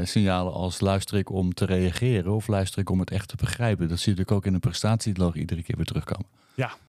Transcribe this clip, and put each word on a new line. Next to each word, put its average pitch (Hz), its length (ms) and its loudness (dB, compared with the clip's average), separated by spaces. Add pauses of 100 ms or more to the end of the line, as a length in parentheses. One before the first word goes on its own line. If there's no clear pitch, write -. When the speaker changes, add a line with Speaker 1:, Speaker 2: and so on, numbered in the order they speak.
Speaker 1:
signalen 90 500 2
als, 90 260 -2
"Luister 98 380 2
ik 95 120 0
om 90 240 0
te - 120 0
reageren 92 680 2
of 107 140 -2
luister 98 340 0
ik 92 80 -2
om 92 100 2
het 90 120 -2
echt 92 180 -4
te - 60 -8
begrijpen?" 104 520 0
Dat 85 120 -2
zie - 140 2
je 90 40 -2
natuurlijk 95 200 -2
ook 98 80 -2
in 98 80 2
een 90 60 2
prestatiedialoog 92 760 0
iedere 80 280 -4
keer - 120 -4
weer 82 100 -2
terugkomen. 85 400 -4 (300)
Speaker 2:
Ja, 123 160 -2 (180)